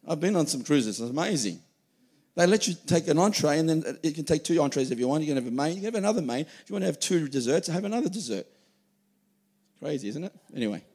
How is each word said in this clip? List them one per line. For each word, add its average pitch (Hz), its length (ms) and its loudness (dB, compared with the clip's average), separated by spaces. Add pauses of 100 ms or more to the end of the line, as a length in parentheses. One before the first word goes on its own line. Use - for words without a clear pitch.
I've 160 120 -2
been 190 160 2
on 156 120 2
some 131 160 -4
cruises. 110 360 2
It's 117 100 -6
amazing. 139 500 -2 (760)
They 175 120 4
let 214 200 4
you 185 80 -2 (100)
take 165 220 2
an 156 120 4
entree, 160 400 4
and 160 80 2
then 160 360 0
you 160 100 2
can 156 100 -6
take 156 200 2
two 170 180 2
entrees 135 280 2
if 123 80 -2
you 123 100 0
want. 151 160 2
You 147 100 -2
can 131 100 0
have 120 80 -6
a 120 40 -4
main. 151 200 0
You 196 60 -8
can 196 40 -6
have 226 100 -4
another 208 260 0
main. 127 200 -2
If - 280 -12
you - 40 -8
want 190 100 -2
to 196 40 0
have 160 120 -2
two 165 280 0
desserts, 135 400 0
have 175 160 -4
another 226 260 -2
dessert. 165 380 -6 (1300)
Crazy, 139 280 -6
isn't 135 160 -6
it? 196 100 -10 (220)
Anyway. 107 280 -2 (120)